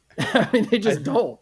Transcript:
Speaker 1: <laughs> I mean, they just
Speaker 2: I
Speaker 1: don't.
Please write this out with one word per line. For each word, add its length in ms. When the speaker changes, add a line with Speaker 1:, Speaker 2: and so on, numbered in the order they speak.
Speaker 1:
<laughs> 160
I 180
mean, 120
they 120
just 220
Speaker 2:
I 40
Speaker 1:
don't. 380